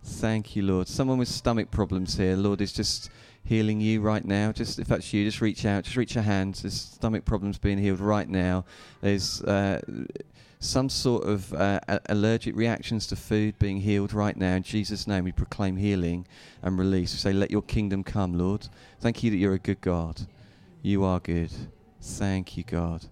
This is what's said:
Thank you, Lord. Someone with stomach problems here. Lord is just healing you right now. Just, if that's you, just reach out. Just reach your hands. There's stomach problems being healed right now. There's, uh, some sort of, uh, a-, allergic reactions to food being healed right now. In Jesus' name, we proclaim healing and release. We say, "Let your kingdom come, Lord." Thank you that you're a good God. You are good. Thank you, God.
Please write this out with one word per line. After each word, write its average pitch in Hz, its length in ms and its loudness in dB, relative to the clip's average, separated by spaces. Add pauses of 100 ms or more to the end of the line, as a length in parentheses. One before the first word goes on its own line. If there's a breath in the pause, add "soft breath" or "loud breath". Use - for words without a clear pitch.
Thank 110 480 -2
you, 104 80 0
Lord. 95 240 2
Someone 131 300 0
with 123 120 0
stomach 113 420 -2
problems 92 480 -2
here. 92 180 4
Lord 101 240 2
is 101 120 -2
just - 360 -4 (340 loud breath)
healing 107 380 2
you 107 220 2
right 107 220 2
now. 104 280 2
Just, - 260 -4
if - 80 -4
that's - 280 0
you, 104 100 4
just 107 160 -2
reach 110 240 0
out. 101 200 2
Just - 120 -4
reach 120 180 0
your 113 100 2
hands. 98 360 0
There's - 180 -6
stomach - 460 -4
problems 101 320 -2
being 101 220 2
healed 98 220 2
right 104 280 2
now. 92 380 0 (340 loud breath)
There's, 101 420 0
uh, 98 380 2 (800 loud breath)
some 135 300 0
sort - 340 0
of, 98 300 -2
uh, 98 340 2
a-, 104 120 0 (100)
allergic 110 440 2
reactions 113 540 -2
to 98 80 -6
food 107 420 0
being 98 220 2
healed 101 320 2
right 104 240 0
now. 92 200 2
In 92 60 0
Jesus' 101 440 -4
name, 95 180 0
we 90 80 -2
proclaim 95 440 -2
healing 90 500 0 (360 loud breath)
and 92 160 0
release. 92 360 2
We - 40 -8
say, 98 140 2
"Let 98 180 2
your 101 120 2
kingdom 98 420 0
come, 90 340 -2
Lord." 95 300 0 (320 loud breath)
Thank 117 220 -2
you 113 80 2
that 101 80 2
you're 95 160 4
a 95 40 0
good 98 220 -2
God. 85 400 -2 (640 loud breath)
You 98 220 2
are 92 140 2
good. 85 320 -2 (520)
Thank 95 560 -4
you, 87 60 -8
God. 85 460 -4